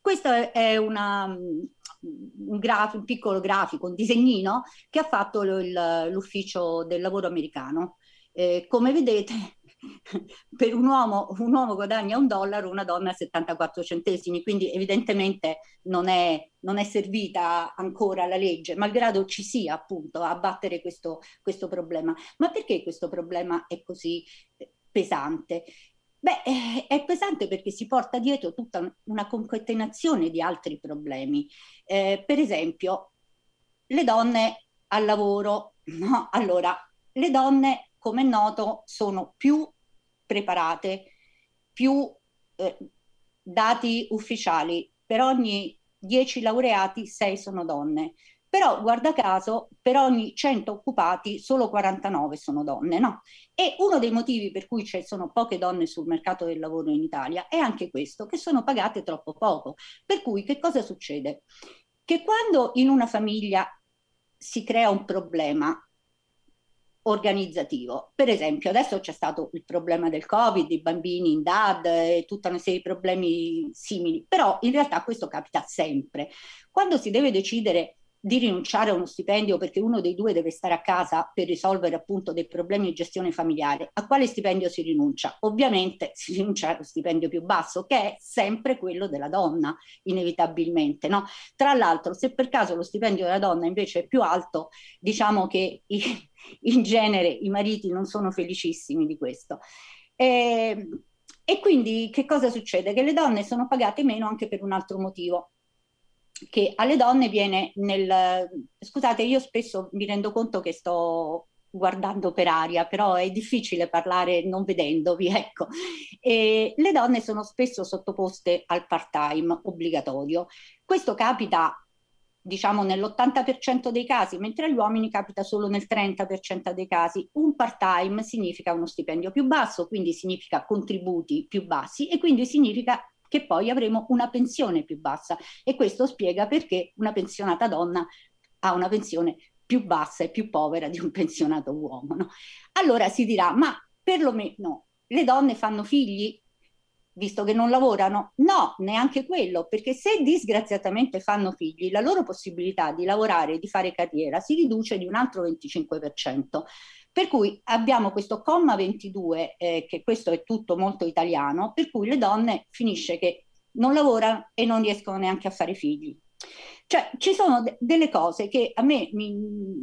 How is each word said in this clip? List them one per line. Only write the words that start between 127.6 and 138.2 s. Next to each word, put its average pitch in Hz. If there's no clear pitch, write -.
significa 185
uno 170
stipendio 165
più 269
basso, 262
quindi 185
significa 185
contributi 180
più 190
bassi 170
e 339
quindi 254
significa 247
che 285
poi 196
avremo 226
una 240
pensione 233
più 151
bassa, 156
e 262
questo 247
spiega 196
perché 208
una 214
pensionata 196
donna 175